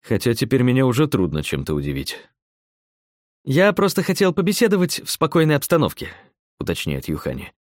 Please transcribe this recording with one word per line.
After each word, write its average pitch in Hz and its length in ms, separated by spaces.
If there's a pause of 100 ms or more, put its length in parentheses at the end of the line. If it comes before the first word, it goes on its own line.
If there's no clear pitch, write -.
«Хотя 117 320
теперь 123 300
меня 127 240
уже 131 200
трудно 78 360
чем-то 73 320
удивить». 71 420 (1300)
«Я 180 300
просто 190 280
хотел 185 320
побеседовать 190 720
в - 60
спокойной 156 440
обстановке», — 139 540 (500)
уточняет 73 480
Юхани. 71 540